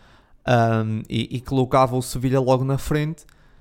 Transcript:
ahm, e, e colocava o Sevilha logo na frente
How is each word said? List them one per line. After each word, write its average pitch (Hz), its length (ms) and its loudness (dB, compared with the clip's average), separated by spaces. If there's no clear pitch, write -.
ahm, 113 600 2
e, 117 280 -4
e 123 40 -6
colocava 131 560 2
o 127 60 -2
Sevilha 127 380 -2
logo 131 240 2
na 135 140 0
frente 151 460 -4